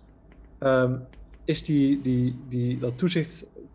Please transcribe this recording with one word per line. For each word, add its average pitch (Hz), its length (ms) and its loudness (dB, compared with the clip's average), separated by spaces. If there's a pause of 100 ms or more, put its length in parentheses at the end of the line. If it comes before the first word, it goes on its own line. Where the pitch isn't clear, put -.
(600)
ehm, 127 360 4 (500)
is 160 180 -2
die, 143 380 2
die, 127 340 0 (140)
die, 123 300 -2
dat 123 180 -4
toezicht, - 540 -2 (240)